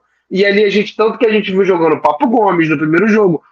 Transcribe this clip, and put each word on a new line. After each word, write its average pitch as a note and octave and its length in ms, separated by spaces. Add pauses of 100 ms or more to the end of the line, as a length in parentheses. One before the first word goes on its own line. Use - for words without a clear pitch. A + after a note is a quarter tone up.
(300)
E F#3 160
ali G3+ 200
a G3+ 40
gente, G3+ 240
tanto G#3+ 240
que A#3+ 80
a G#3+ 60
gente G#3 200
viu F#3+ 120
jogando E3 300
o C3+ 80
Papo D3+ 260
Gomes G3 420
no D#3 80
primeiro D#3+ 300
jogo, G#3 340 (100)